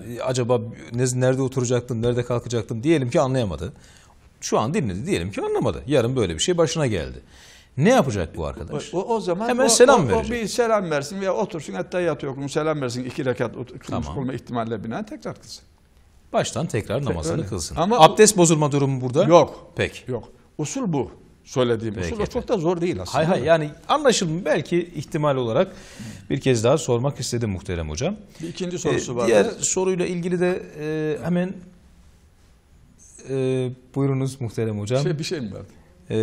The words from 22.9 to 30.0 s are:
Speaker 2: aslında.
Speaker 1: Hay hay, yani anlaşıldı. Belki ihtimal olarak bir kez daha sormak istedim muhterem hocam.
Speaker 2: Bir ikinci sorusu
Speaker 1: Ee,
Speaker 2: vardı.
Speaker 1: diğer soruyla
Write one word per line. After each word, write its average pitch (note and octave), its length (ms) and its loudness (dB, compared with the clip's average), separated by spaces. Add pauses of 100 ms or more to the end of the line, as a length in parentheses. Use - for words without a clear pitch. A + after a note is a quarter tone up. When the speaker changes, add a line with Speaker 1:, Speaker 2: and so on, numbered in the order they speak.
Speaker 2:
aslında. B2 160 -2
Speaker 1:
Hay D#3 60 4
hay, E3+ 200 2
yani D#3 260 4 (180)
anlaşıldı. G#3 560 2
Belki F3+ 340 0 (160)
ihtimal D3 420 0
olarak C3 360 0 (580)
bir C#3 100 0
kez A#2+ 240 2
daha C#3+ 140 6
sormak C3+ 420 -2
istedim A#2 300 -2
muhterem E2+ 400 -4
hocam. C#3 260 -4 (260)
Speaker 2:
Bir E3 60 -8
ikinci F3 300 -6
sorusu C3 340 -2
Speaker 1:
Ee, A#2+ 40 -4
Speaker 2:
vardı. A#2+ 100 0
Speaker 1:
diğer G#2+ 180 6
soruyla F#3 600 -2